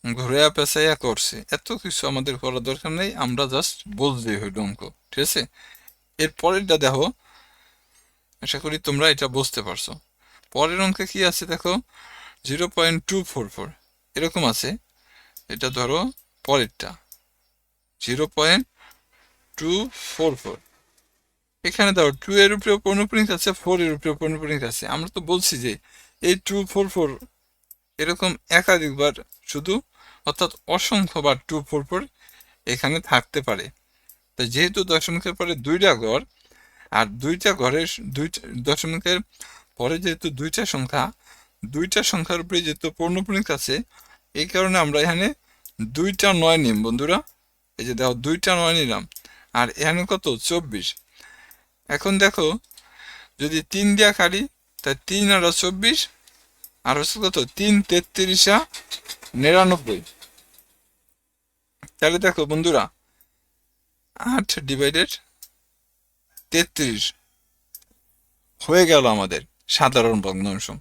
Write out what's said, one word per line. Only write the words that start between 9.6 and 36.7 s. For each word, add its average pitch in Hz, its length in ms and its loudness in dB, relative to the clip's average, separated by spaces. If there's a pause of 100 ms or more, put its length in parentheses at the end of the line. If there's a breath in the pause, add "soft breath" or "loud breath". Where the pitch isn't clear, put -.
পারছো। - 240 -8 (640 soft breath)
পরের 165 320 0
অঙ্কে 190 260 -2
কি 196 80 -8 (100)
আছে - 140 -4 (100)
দেখো, 175 180 -2 (760 loud breath)
জিরো 147 180 -2 (100)
পয়েন্ট 165 220 4 (120)
টু 190 80 0 (140)
ফোর 117 140 -6 (100)
ফোর 98 120 -10 (480)
এরকম 165 360 -2
আছে। - 180 -4 (840 loud breath)
এটা 117 140 -4 (100)
ধরো 127 220 0 (460)
পরেরটা 127 440 0 (1120)
জিরো 131 240 -2 (120)
পয়েন্ট 160 260 4 (920 soft breath)
টু 160 140 -4 (420)
ফোর 160 280 0
ফোর। - 160 -12 (1080)
এখানে 196 340 2
ধরো 151 140 6 (120)
টু - 80 -6 (120)
এর 202 140 8
উপরেও 202 280 2
পৌনঃপুনিক 208 500 2
আছে, 170 140 -2 (120)
ফোর 185 240 2
এর 160 100 0
উপরেও 147 260 -4
পৌনঃপুনিক 156 480 -4
আছে। - 140 -8 (100)
আমরা 165 220 -4
তো 175 40 -6 (120)
বলছি 180 320 0
যে 117 100 -2 (480 soft breath)
এই 180 140 4 (120)
টু 196 100 -4 (140)
ফোর 196 240 0
ফোর 160 140 0 (960)
এরকম 175 280 -2 (280)
একাধিকবার 147 540 2 (380)
শুধু, 180 220 -4 (560 soft breath)
অর্থাৎ 160 220 -2 (240)
অসংখ্যবার 170 600 2 (120)
টু 156 100 -4 (100)
ফোর 147 220 -2
ফোর 180 120 -4 (720 soft breath)
এখানে 135 240 -2 (140)
থাকতে 131 360 0
পারে। 104 180 -4 (680 soft breath)
তো - 60 -6 (120)
যেহেতু 180 260 0 (120)
দশমিকের 170 480 -2
পরে 175 140 -2 (140)
দুইটা 180 240 4 (120)
ঘর, 113 160 0 (800 soft breath)